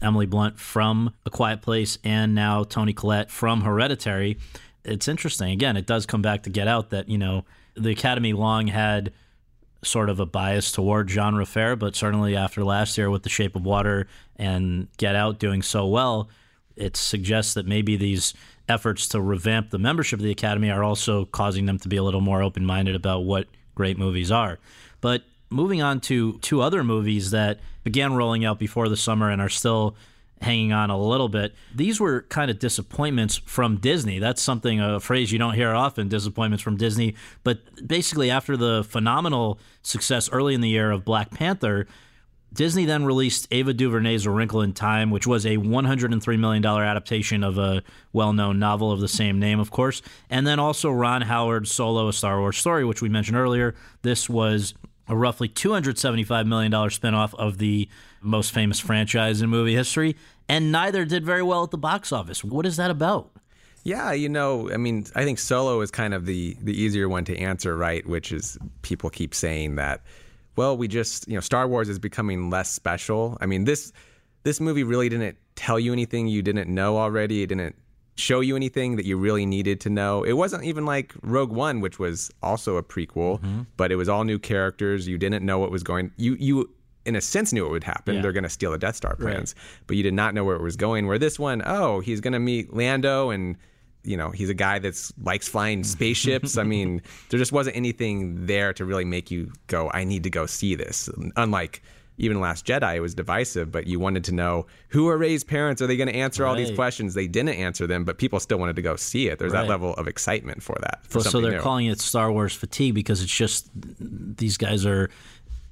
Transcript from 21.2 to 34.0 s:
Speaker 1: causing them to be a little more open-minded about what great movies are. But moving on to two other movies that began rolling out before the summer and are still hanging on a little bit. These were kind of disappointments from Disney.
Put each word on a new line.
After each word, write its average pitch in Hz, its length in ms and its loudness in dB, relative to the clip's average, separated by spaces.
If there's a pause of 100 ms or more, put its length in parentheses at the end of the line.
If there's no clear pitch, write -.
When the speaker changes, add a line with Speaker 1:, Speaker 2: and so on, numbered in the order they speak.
Speaker 1:
causing 98 400 0
them 98 140 2
to - 80 -8
be 101 80 0
a 98 60 2
little 95 180 2
more 98 220 2
open-minded 95 520 0
about 92 260 0
what 95 260 0 (280)
great 95 240 0
movies 90 320 0
are. 107 280 2 (420)
But 120 220 0 (280)
moving 165 320 0
on 139 200 0
to 113 360 0
two 143 240 2
other 156 220 2
movies 107 480 2
that 107 260 2 (240)
began 135 320 2
rolling 113 300 2
out 107 140 0
before 110 300 0
the 107 80 2
summer 110 340 2
and 98 120 0
are 98 60 0
still 110 480 2 (440)
hanging 110 320 2
on 107 180 2
a 98 80 0
little 117 300 2
bit. 104 260 -2 (200)
These 208 260 0
were 147 220 2
kind 147 280 -2
of 107 80 -2
disappointments 120 800 0
from 113 400 0
Disney. 110 420 0